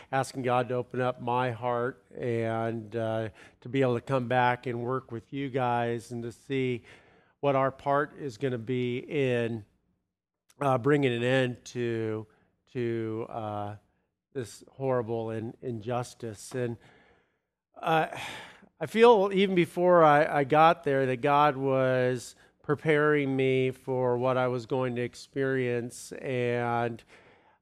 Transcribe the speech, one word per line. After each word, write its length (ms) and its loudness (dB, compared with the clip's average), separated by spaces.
asking 320 -4
God 260 0
to 60 -4
open 260 -6
up 200 -2
my 300 0
heart 520 -4
and, 800 -4
uh, 340 -4
to 80 -16
be 120 0
able 140 2
to 60 -4
come 260 -2
back 400 2
and 160 -6
work 280 -6
with 220 -12
you 160 -6
guys 640 -2
and 100 -8
to 100 -10
see 520 -4
what 160 2
our 160 2
part 480 -2
is 180 -10
gonna 220 -2
be 400 -4
in, 640 -2
uh, 180 2
bringing 360 4
an 100 -2
end 420 0
to, 600 -4
to, 560 -4
uh, 460 -8
this 380 -10
horrible 600 -2
in-, 300 -8
injustice. 920 -8
And, 240 -4
uh, 280 0
I 80 -4
feel 440 6
even 220 2
before 500 6
I, 360 6
I 40 2
got 400 6
there 220 2
that 160 -2
God 340 4
was 800 0
preparing 720 2
me 360 2
for 460 -2
what 200 0
I 100 0
was 200 -4
going 280 -2
to 60 -4
experience, 1120 -4
and, 920 -2